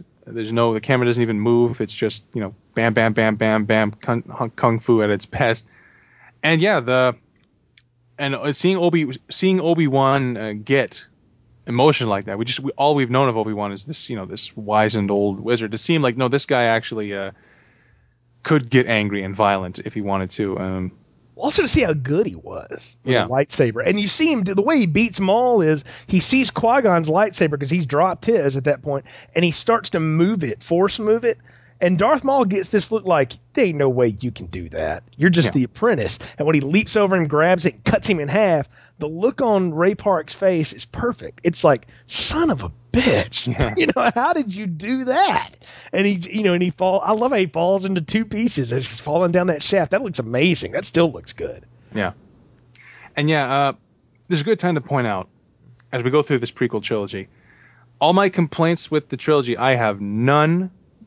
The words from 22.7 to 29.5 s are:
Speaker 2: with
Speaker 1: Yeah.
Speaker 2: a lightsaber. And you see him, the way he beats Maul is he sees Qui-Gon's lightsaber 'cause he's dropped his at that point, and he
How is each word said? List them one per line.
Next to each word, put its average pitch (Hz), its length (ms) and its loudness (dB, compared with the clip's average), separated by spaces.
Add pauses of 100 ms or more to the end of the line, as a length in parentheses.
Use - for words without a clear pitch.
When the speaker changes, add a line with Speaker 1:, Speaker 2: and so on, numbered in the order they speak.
Speaker 2:
with 127 80 2
Speaker 1:
Yeah. 110 120 2
Speaker 2:
a - 40 -6
lightsaber. 127 560 0
And 185 120 2
you 208 120 -2
see 320 240 0
him, 233 100 0
the 190 180 0
way 285 180 2
he 226 60 4
beats 190 360 0
Maul 226 400 2
is 156 240 2 (220)
he 185 120 2
sees 254 320 0
Qui-Gon's 220 560 2
lightsaber 165 500 2
'cause 139 120 -6
he's 170 160 0
dropped 156 400 0
his 147 320 2
at 131 80 -4
that 143 160 0
point, 139 240 -6 (280)
and 175 120 2
he 170 60 2